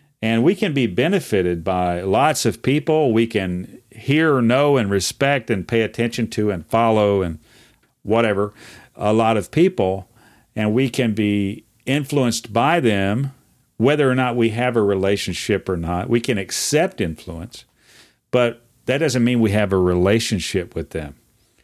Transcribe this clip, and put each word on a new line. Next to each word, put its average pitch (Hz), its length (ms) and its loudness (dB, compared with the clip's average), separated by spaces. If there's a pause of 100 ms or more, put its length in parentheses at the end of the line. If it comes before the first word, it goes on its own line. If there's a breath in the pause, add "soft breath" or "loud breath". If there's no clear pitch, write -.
(200 soft breath)
And 113 220 0
we 180 140 4
can 185 160 -2
be 131 140 2
benefited 92 760 0
by 90 380 0
lots 117 440 0
of 120 180 -2
people. 143 500 0
We 117 140 4
can 92 520 -4 (120)
hear, 147 500 0
know, 135 360 4
and 104 140 0
respect 135 600 -2
and 98 180 -2
pay 113 140 2
attention 113 480 -2
to 107 200 -2
and 85 160 -4
follow 107 560 2
and 82 160 -4 (640 soft breath)
whatever, 104 520 0 (420 loud breath)
a 104 160 0
lot 113 240 2
of 98 140 -4
people. 101 580 0 (480 soft breath)
And 107 160 0
we 131 160 0
can 123 240 -2
be 104 520 -2 (220)
influenced 135 680 -2
by 139 260 2
them, 113 540 0 (440)
whether 139 320 2
or 127 60 2
not 123 220 0
we 113 140 2
have 120 260 -2
a 110 60 4
relationship 98 840 -2
or 92 80 -2
not. 87 320 -4
We 120 120 2
can 120 180 -2
accept 151 600 -4
influence, 85 640 -10 (680 soft breath)
but 120 340 0 (220)
that 131 120 0
doesn't 127 260 0
mean 120 160 2
we 107 100 2
have 101 220 2
a 98 40 2
relationship 92 1000 0
with 82 140 -8
them. 73 260 -10 (480)